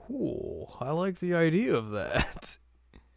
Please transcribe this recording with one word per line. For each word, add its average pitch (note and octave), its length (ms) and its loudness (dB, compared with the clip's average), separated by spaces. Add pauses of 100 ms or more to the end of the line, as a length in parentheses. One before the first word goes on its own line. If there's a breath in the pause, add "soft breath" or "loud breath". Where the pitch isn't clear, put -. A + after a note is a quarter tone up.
Ooh, A#2 560 -4 (140)
I B2+ 120 -4
like F3 280 -2
the F3+ 160 0
idea E3+ 400 4
of A2 160 0
that. - 680 -2 (600 soft breath)